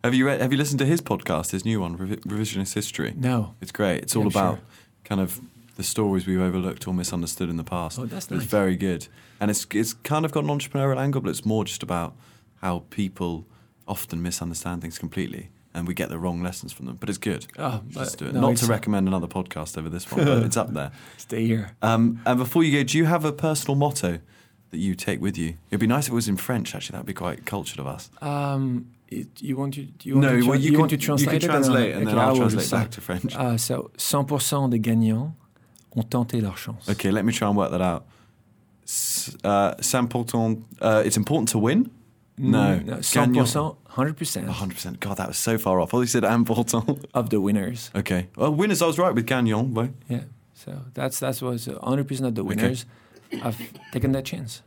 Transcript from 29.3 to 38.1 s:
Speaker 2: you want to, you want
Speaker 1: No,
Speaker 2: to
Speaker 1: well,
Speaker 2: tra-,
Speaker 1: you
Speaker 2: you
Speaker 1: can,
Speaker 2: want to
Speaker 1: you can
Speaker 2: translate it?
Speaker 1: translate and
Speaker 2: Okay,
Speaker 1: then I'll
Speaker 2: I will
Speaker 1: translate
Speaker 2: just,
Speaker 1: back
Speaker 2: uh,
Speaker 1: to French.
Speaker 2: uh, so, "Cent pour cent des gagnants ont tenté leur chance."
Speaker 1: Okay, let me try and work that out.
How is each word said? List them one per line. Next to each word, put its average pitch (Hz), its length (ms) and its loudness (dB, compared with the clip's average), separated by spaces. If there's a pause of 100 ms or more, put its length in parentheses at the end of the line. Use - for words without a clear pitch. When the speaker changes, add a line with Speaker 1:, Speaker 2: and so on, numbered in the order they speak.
Speaker 2:
you 131 160 -4
want 139 160 -4
to, 139 140 -12 (160)
you 135 120 -2
want 139 120 8
Speaker 1:
No, - 20 6 (100)
Speaker 2:
to - 20 6
Speaker 1:
well, 120 100 6
Speaker 2:
tra-, 135 60 4
Speaker 1:
you 135 80 2
Speaker 2:
you 156 60 6
Speaker 1:
can, 151 100 8
Speaker 2:
want - 100 6
to 156 40 2
Speaker 1:
you 143 40 -2
can - 60 -2
Speaker 2:
translate 147 380 4
it? 175 40 2
Speaker 1:
translate 131 480 4
and 98 80 0
Speaker 2:
Okay, - 20 2
Speaker 1:
then 107 140 4
I'll 131 100 6
Speaker 2:
I - 20 6
will 131 60 6
Speaker 1:
translate 110 240 4
Speaker 2:
just, - 100 -2
Speaker 1:
back 98 160 2
Speaker 2:
uh, - 40 -10
Speaker 1:
to - 100 -14
French. - 340 -4
Speaker 2:
uh, 120 220 0
so, 127 400 -2
"Cent 143 300 0
pour 143 140 0
cent 139 300 0
des 117 80 2
gagnants 113 540 2 (600)
ont 113 140 0
tenté 120 320 0
leur 98 160 -2
chance." - 320 -10
Speaker 1:
Okay, 98 220 0
let 101 120 2
me 110 80 4
try 110 160 0
and 101 100 2
work 95 140 2
that 90 100 0
out. 87 260 0 (760)